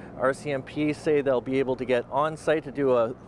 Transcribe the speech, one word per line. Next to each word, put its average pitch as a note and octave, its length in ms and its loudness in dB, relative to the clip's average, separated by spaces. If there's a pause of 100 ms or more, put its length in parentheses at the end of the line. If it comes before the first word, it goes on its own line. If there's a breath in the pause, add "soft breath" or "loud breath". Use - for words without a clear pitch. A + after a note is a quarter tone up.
(180 loud breath)
R C3 160 2
C D3+ 160 -8
M C3+ 120 -2
P D3+ 300 -2
say D3 280 2
they'll B2+ 200 2
be C3 200 0
able B2+ 160 0
to B2+ 80 -4
get A#2+ 260 2
on D3+ 260 0
site D#3 280 0
to C#3+ 80 -12
do C3+ 200 2
a A#2+ 220 2 (120)